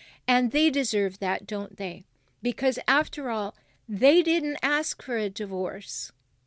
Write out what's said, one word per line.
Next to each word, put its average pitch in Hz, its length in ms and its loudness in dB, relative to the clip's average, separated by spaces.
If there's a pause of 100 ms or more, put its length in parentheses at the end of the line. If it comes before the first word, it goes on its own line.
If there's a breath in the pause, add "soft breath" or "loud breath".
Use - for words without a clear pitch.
(280 loud breath)
And 247 240 4
they 311 180 4
deserve 208 480 0
that, 190 260 -2
don't 202 320 -8
they? 180 280 -10 (360)
Because 247 460 -2
after 277 440 0
all, 214 260 -4 (320 soft breath)
they 262 340 6
didn't 302 400 0
ask 294 400 -2
for 247 140 -4
a 214 120 0
divorce. 196 840 -8 (340)